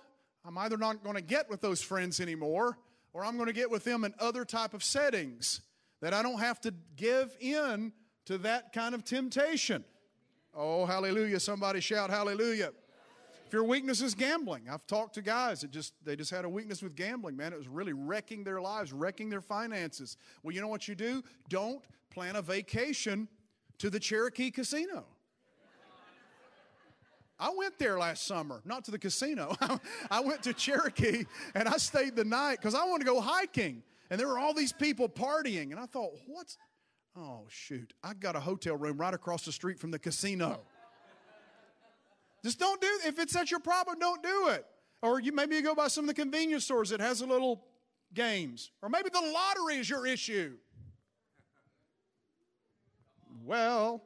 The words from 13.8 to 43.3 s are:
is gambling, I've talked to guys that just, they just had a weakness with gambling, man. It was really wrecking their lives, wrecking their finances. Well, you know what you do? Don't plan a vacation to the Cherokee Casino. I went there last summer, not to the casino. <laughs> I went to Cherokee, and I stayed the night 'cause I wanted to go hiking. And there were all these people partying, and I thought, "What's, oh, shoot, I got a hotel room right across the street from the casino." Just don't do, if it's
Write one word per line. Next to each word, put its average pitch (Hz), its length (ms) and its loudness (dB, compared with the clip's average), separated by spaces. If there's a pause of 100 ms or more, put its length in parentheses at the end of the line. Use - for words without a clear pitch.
is 240 100 0
gambling, 208 560 0
I've 151 160 -8
talked 214 300 0
to 214 80 -8
guys 220 380 0
that 143 100 -8
just, 147 240 -10 (100)
they 147 100 -2
just 147 140 -6
had 185 160 -4
a 175 40 -4
weakness 202 340 -6
with 170 120 -8
gambling, 190 400 -4
man. 151 160 -4
It 170 60 -10
was 135 100 -10
really 156 260 -4
wrecking 202 500 -4
their 190 180 -4
lives, 190 320 -4
wrecking 190 340 -4
their 202 140 -4
finances. 196 760 -6 (260)
Well, 160 100 -6
you 190 80 -4
know 214 60 -4
what 214 200 -6
you 208 60 -8
do? 240 300 -4 (240)
Don't 214 360 -2 (280)
plan 180 240 -6
a 208 80 0
vacation 214 840 -2 (520)
to 202 100 -2
the 202 100 -2
Cherokee 240 520 0
Casino. 302 560 -4 (2250)
I 226 100 0
went 381 300 -2
there 214 180 2
last 170 300 0
summer, 147 380 -4
not 233 200 -6
to 214 60 -10
the 208 80 -4
casino. 196 560 -2 (280)
<laughs> - 280 -8
I 214 80 4
went 269 240 0
to 240 100 0
Cherokee, 240 720 2 (300)
and 226 120 4
I 285 100 6
stayed 269 380 2
the 220 100 4
night 254 360 2
'cause 214 140 0
I 302 80 4
wanted 339 220 2
to 254 60 6
go 247 80 6
hiking. 226 600 0 (300)
And 185 80 0
there 262 80 2
were 254 100 0
all 294 160 2
these 294 200 2
people 254 360 2
partying, 240 600 0
and 170 80 -8
I 240 80 -10
thought, 226 240 -4 (160)
"What's, 320 320 -14 (560)
oh, 131 340 -12
shoot, - 540 -10
I 190 100 -8
got 190 220 -2
a 143 60 0
hotel 165 360 -2
room 147 220 -2
right 180 160 0
across 175 280 -4
the 160 80 -6
street - 280 -4
from 165 100 -6
the 160 80 -4
casino." 170 680 -2 (1700)
Just 226 160 -2
don't 381 220 2
do, 392 240 2
if 302 160 0
it's 330 140 0